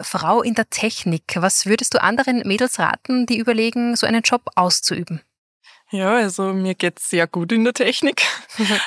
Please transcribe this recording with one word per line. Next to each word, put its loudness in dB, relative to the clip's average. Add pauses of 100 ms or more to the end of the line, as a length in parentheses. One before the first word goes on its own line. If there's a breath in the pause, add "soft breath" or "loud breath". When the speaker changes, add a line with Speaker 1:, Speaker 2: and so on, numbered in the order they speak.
Speaker 1:
Frau 0
in -2
der -2
Technik? -4
Was 0
würdest 0
du 2
anderen 2 (100)
Mädels 0
raten, 0
die 0
überlegen, 0
so -4
einen 0
Job 2 (140)
auszuüben? 0 (680 soft breath)
Speaker 2:
Ja, 2
also 0
mir 0
geht's -4
sehr 2
gut -2
in 4
der 0
Technik. 0 (360 loud breath)
Speaker 1:
<laughs> 0 (200 loud breath)